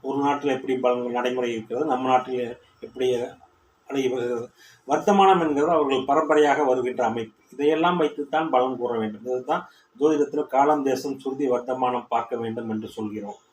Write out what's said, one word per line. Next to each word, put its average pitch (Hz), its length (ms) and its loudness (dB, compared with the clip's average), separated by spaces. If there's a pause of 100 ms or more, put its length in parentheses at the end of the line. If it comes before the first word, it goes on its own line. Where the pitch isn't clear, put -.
ஒரு 135 180 -4
நாட்டில் 143 320 0
எப்படி 127 260 -2
பலன்கள் 123 340 0
நடைமுறை 123 420 -2
இருக்கிறது, 117 340 -4
நம்ம 131 220 -2
நாட்டில் 123 500 0 (220)
எப்படி 123 360 -2 (720)
நடைபெறுகிறது? 123 580 -2 (400)
வர்த்தமானம் 190 540 4
என்கிறது 151 300 2
அவர்கள் 135 360 2
பரம்பரையாக 147 580 4
வருகின்ற 123 400 0
அமைப்பு. 113 380 -4 (140)
இதையெல்லாம் 156 400 2
வைத்துத்தான் 156 540 -2
பலன் 127 260 2
கூற 120 220 -2
வேண்டும். 107 260 -4
இதுதான் 127 400 -4 (360)
ஜோதிடத்தில் 147 460 2
காலம், 143 360 2
தேசம், 135 360 -2
சுருதி, 135 320 -4
வர்த்தமானம் 123 580 -2
பார்க்க 120 280 -2
வேண்டும் 113 340 -6
என்று 107 180 -6
சொல்கிறோம். 104 520 -10 (120)